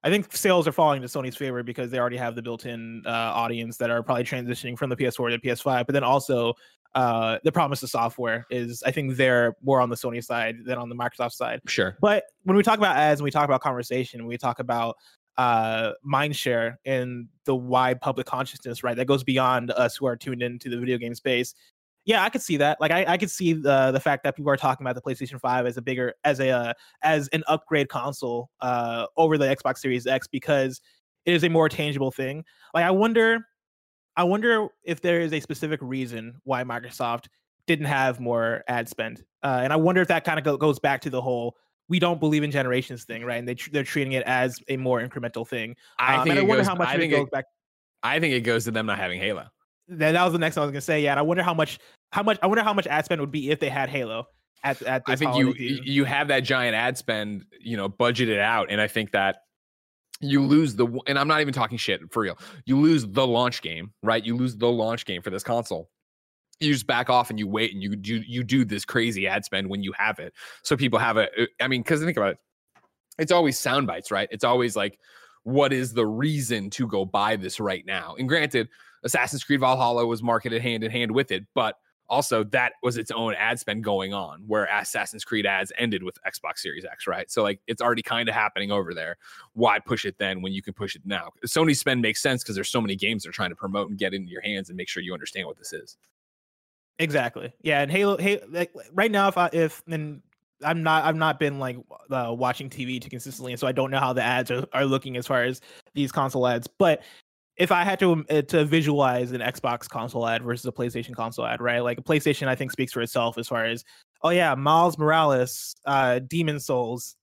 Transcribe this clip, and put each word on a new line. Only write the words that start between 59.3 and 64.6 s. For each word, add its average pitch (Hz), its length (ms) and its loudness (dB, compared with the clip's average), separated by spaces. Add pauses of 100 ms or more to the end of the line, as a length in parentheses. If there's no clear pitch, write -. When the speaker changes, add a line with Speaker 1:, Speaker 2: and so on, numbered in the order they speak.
Speaker 2:
you 139 220 2
lose 143 320 4
the 120 100 4
w-, 120 220 -2
and 139 120 0
I'm 143 100 2
not 156 120 4
even 143 140 0
talking 120 240 -2
shit, 98 220 -2 (120)
for 113 120 0
real. 90 120 -4 (300)
You 131 140 4
lose 151 260 6
the 127 200 2
launch 120 360 0
game, 82 300 -12 (100)
right? 113 220 2
You 117 120 -2
lose 123 200 -2
the 120 120 2